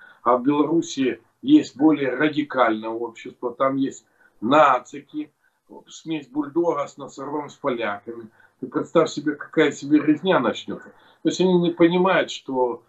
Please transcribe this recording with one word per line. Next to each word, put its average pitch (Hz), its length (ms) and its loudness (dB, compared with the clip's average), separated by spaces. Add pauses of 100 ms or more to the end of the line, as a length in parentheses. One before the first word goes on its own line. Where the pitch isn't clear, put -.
(220)
а 120 140 2
в 123 60 -2
Беларуси 147 800 0 (220)
есть 147 340 4
более 139 340 2
радикальное 127 800 0
общество, 117 640 -10
там 135 220 0
есть 135 280 -4 (360)
нацики, 143 880 0 (580)
смесь 151 400 -10
бульдога 143 580 -2
с - 120 -20
носорогом, 143 500 -10
с - 60 -20
поляками. 113 720 -8 (320)
Ты 131 60 -10
представь 156 440 0
себе, 147 240 -4
какая - 380 0
себе 147 280 2
резня 151 400 0
начнётся. - 480 -6 (340)
То 160 60 0
есть 156 120 -2
они 185 140 4
не 175 160 2
понимают, 175 600 2
что 127 580 -4